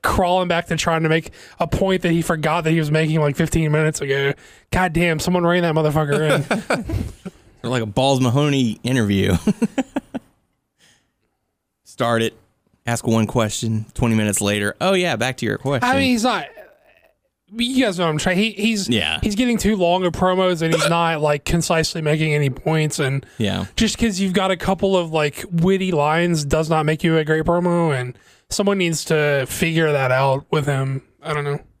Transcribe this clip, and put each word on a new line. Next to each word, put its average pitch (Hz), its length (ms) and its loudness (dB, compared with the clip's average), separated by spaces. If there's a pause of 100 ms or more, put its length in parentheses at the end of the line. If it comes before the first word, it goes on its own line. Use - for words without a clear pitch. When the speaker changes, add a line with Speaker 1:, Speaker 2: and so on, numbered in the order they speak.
Speaker 1:
crawling 185 460 2
back 170 180 0
to 165 100 -2
trying 160 280 0
to 160 40 2
make 160 220 0 (280)
a 175 80 -2
point 190 360 0
that 170 100 2
he 170 100 2
forgot 160 420 -2
that 160 80 2
he 165 60 2
was 151 120 -2
making, 156 300 2
like, 147 160 0
fifteen 156 360 0
minutes 156 300 0
ago. 139 320 0 (360)
God 185 220 0
damn, 165 260 0
someone 180 260 0
rein 175 180 2
that 165 120 0
motherfucker 156 1040 0 (100)
in. - 140 -2 (140)
Speaker 2:
<laughs> - 60 -20 (380)
Or 117 60 -6
like 120 140 0
a 110 40 -4
Balls 131 360 2
Mahoney 131 600 2
interview. 101 580 2
<laughs> - 40 -18 (2500)
Start 117 380 0
it, 113 100 -2 (540)
ask 117 200 -2
one 113 200 4
question, 110 680 -2
twenty 117 220 0
minutes 107 260 0
later, 101 400 0
"Oh 190 140 0
yeah, 175 220 0
back 123 220 -4
to 120 80 -4
your 104 120 -2
question." 135 280 -2
Speaker 1:
I 254 80 2
mean, 269 180 2
he's 226 120 0
not, 196 220 -2 (1080)
you 247 300 0
guys 185 140 -2
know 175 80 2
what 160 60 0
I'm 151 60 -2
trying. 185 200 0
He, 214 140 0
he's, 202 360 -2
Speaker 2:
Yeah. 80 340 0
Speaker 1:
he's 208 120 -2
getting 240 240 0
too 214 180 0
long 180 300 2
of 165 80 -2
promos, 185 480 0
and 165 100 0
he's 185 160 0
not, 165 320 0
like, 147 240 0
concisely 165 560 0
making 156 320 0
any 147 160 2
points. 156 500 -2
And 139 280 -2 (100)
Speaker 2:
Yeah. 95 300 -2 (100)
Speaker 1:
just - 220 0
'cause 214 220 0
you've 190 120 0
got 190 180 0
a 185 60 0
couple 190 400 0
of, 165 160 0
like, 151 400 -2
witty 185 400 2
lines 156 540 2
does 160 240 0
not 156 160 2
make 156 180 -2
you 160 140 2
a 156 80 0
great 156 180 0
promo, 170 500 0
and 123 220 -6 (320)
someone 202 300 0
needs 165 280 -2
to 147 440 2
figure 160 420 0
that 135 200 0
out 135 380 0
with 156 140 0
him. 135 380 -2 (200)
I 151 120 -6
don't 147 100 -4
know. 143 160 -4 (200)